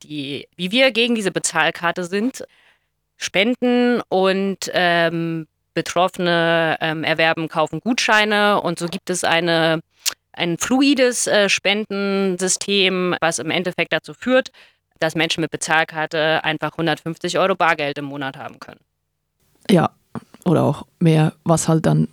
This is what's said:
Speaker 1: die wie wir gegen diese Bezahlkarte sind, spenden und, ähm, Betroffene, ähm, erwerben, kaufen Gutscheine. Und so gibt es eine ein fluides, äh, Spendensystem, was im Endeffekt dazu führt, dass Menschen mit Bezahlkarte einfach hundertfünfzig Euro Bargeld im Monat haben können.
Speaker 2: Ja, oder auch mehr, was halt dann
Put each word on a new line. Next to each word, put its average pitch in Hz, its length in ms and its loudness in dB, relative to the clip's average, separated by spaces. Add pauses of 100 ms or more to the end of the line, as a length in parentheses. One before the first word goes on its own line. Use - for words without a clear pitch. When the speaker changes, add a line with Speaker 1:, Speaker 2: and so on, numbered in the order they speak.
Speaker 1:
die 143 440 -10 (100)
wie 180 140 -6
wir 262 200 4
gegen 233 240 0
diese 202 160 -2
Bezahlkarte 170 720 -2
sind, 202 400 -4 (720)
spenden 247 920 2
und, 190 640 0
ähm, 170 720 0 (260)
Betroffene, 170 1080 0
ähm, 156 240 -4
erwerben, 160 440 0
kaufen 160 320 -2
Gutscheine. 208 800 2
Und 170 180 -4
so 170 80 -4
gibt 175 220 -8
es 180 160 -4
eine 165 560 2 (600)
ein 170 180 -2
fluides, 262 680 2
äh, 202 220 2
Spendensystem, 190 1700 -2
was 165 180 0
im 156 120 -6
Endeffekt 170 420 -2
dazu 160 220 -4
führt, 254 360 0 (480)
dass 160 160 -2
Menschen 160 280 0
mit 151 80 -4
Bezahlkarte 156 920 0
einfach 156 340 -4
hundertfünfzig 165 600 -4
Euro 190 160 2
Bargeld 156 440 0
im 147 80 -8
Monat 139 300 -8
haben 123 220 -16
können. - 220 -20 (920)
Speaker 2:
Ja, 165 200 4 (540)
oder 143 200 2
auch 127 220 -2 (120)
mehr, 156 360 4 (100)
was 165 240 2
halt 160 180 2
dann 156 260 2